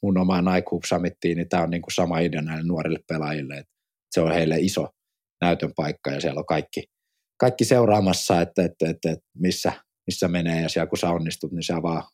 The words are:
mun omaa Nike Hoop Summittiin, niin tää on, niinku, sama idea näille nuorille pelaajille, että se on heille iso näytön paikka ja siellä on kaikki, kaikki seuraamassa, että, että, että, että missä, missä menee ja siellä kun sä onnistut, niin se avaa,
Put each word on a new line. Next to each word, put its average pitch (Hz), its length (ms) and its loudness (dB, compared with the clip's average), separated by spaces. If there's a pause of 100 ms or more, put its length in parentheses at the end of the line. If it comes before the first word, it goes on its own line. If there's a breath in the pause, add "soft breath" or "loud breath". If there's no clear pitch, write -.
mun 95 140 2
omaa 92 240 4
Nike 92 300 2
Hoop 87 120 -4
Summittiin, 85 540 -2
niin 85 120 -4
tää 87 120 2
on, 82 80 0
niinku, 85 200 -4
sama 85 300 0
idea 82 220 0
näille 80 220 -6
nuorille 80 440 -2
pelaajille, 76 500 -6
että - 140 -18 (400)
se 87 100 2
on 80 100 4
heille 80 280 2
iso 87 280 0 (540)
näytön 87 340 0
paikka 73 360 -4
ja 69 100 -6
siellä 78 180 -2
on 73 60 -6
kaikki, - 380 -4 (560)
kaikki 123 260 2
seuraamassa, 104 760 4
että, 90 220 0
että, 82 260 -2
että, 80 220 -2
että - 140 -8 (140)
missä, 90 320 0 (360)
missä 92 200 -2
menee 82 340 0
ja 82 80 -2
siellä 82 180 -2
kun 87 100 -4
sä 87 120 0
onnistut, 82 420 -4
niin 82 120 -6
se 87 100 -2
avaa, 82 400 -4